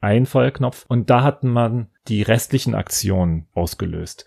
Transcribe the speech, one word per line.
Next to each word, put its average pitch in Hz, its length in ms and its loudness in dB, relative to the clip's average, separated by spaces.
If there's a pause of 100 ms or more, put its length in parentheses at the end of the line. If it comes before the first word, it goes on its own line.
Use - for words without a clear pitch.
einen 113 260 2
Feuerknopf. 131 600 0
Und 120 220 0
da 123 120 6
hatten 139 260 0
man 120 420 0 (180)
die 107 140 0
restlichen 113 520 0
Aktionen 90 800 -2
ausgelöst. 85 760 -6